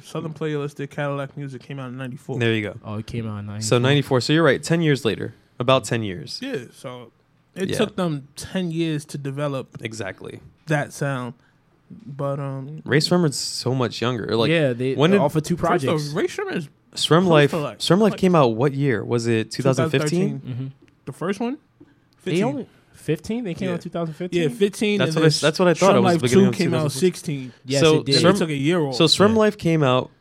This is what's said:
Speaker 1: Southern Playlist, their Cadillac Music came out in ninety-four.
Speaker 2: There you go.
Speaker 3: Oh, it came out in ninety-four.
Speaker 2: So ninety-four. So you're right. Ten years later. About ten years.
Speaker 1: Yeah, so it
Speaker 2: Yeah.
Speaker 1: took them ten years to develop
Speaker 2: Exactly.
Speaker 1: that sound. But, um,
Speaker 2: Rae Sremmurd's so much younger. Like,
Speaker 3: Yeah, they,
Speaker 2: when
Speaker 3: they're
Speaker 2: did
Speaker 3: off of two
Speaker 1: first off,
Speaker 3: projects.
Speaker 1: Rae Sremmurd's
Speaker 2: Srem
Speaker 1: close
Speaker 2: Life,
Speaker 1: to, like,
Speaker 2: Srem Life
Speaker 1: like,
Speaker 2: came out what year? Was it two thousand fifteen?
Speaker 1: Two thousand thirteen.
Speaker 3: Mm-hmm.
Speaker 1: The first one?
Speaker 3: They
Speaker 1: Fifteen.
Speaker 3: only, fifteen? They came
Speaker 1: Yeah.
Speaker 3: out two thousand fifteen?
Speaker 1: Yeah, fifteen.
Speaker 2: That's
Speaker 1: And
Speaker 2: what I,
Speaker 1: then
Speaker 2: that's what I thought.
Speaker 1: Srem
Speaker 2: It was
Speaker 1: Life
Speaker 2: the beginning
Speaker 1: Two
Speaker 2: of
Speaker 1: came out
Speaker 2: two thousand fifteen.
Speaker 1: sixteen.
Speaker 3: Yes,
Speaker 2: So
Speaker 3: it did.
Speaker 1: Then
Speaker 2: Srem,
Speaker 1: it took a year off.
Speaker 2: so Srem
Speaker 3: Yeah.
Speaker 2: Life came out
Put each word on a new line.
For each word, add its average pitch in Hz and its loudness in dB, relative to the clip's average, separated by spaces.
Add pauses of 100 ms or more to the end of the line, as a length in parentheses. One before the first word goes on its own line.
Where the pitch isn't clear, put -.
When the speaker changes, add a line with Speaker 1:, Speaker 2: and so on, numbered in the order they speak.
Speaker 1:
Southern 160 -10
Playlist, 147 -6
their 143 -10
Cadillac 139 -6
Music 135 -12
came 139 -12
out 127 -10
in 123 -12
ninety-four. 131 -8
Speaker 2:
There 117 2
you 110 0
go. 101 -8 (100)
Speaker 3:
Oh, 107 -10
it 107 -8
came 117 -8
out 104 -8
in 101 -10
ninety-four. 104 -10
Speaker 2:
So 123 4
ninety-four. 135 2
So 147 0
you're 160 4
right. 135 4
Ten 165 0
years 147 2
later. 107 -4 (280)
About 127 2
ten 117 -4
years. 87 -10
Speaker 1:
Yeah, 247 -8
so 123 -18 (420)
it 190 -6
Speaker 2:
Yeah. - -4
Speaker 1:
took 214 -2
them 156 -4
ten 180 -6
years 160 -4
to - -12
develop 139 -8
Speaker 2:
Exactly. 107 -10 (260)
Speaker 1:
that 147 -2
sound. 131 -6 (540)
But, 139 -8
um, 139 -10
Speaker 2:
Rae 131 4
Sremmurd's 165 2
so - -4
much 127 -2
younger. 113 -2
Like, 117 2
Speaker 3:
Yeah, 156 2
they, 127 -4
Speaker 2:
when 143 4
Speaker 3:
they're 202 4
Speaker 2:
did - 2
Speaker 3:
off 147 0
of 156 0
two 175 -2
Speaker 1:
first 170 0
off, 180 0
Speaker 3:
projects. 147 -6
Speaker 1:
Rae 170 -4
Sremmurd's 370 -6 (280)
Speaker 2:
Srem - 4
Speaker 1:
close 190 4
Speaker 2:
Life, 147 6
Speaker 1:
to, 180 -4
like, 135 -8
Speaker 2:
Srem 175 4
Life 214 6
Speaker 1:
like, - -10
Speaker 2:
came 185 4
out 127 4
what 135 0
year? 135 0
Was 117 -2
it 110 0
two - -6
thousand 135 2
fifteen? 139 2
Speaker 1:
Two 156 0
thousand 185 -2
thirteen. 127 -10
Speaker 3:
Mm-hmm. 127 -8 (380)
Speaker 1:
The - -12
first 190 -6
one? 247 -6 (680)
Speaker 3:
They 185 -6
Speaker 1:
Fifteen. 180 0
Speaker 3:
only, 262 -4 (260)
fifteen? 220 -6
They 175 -6
came 190 -6
Speaker 1:
Yeah. 175 -4
Speaker 3:
out 175 -8
two 175 -10
thousand 165 -6
fifteen? 175 -4
Speaker 1:
Yeah, 156 2
fifteen. 208 0
Speaker 2:
That's 143 0
Speaker 1:
And - 0
Speaker 2:
what 160 6
I, - 8
Speaker 1:
then 151 2
Speaker 2:
that's 156 2
what 180 4
I 170 6
thought. 180 4
Speaker 1:
Srem 135 6
Speaker 2:
It - 4
was - 4 (100)
Speaker 1:
Life 165 2
Speaker 2:
the - -8
beginning 127 6
Speaker 1:
Two - 6
Speaker 2:
of 185 -2
Speaker 1:
came 175 0
out - 0
Speaker 2:
two 156 0
thousand 147 -2
fifteen. 185 4
Speaker 1:
sixteen. 135 -8 (140)
Speaker 3:
Yes, 135 0
Speaker 2:
So 156 6
Speaker 3:
it 117 -8
did. 135 0
Speaker 1:
Then 160 2
Speaker 2:
Srem, 180 8
Speaker 1:
it 202 0
took 175 0
a 151 -4
year 156 2
off. 135 -2
Speaker 2:
so 170 4
Srem 196 6
Speaker 3:
Yeah. 220 2
Speaker 2:
Life 214 2
came 165 2
out 127 2 (100)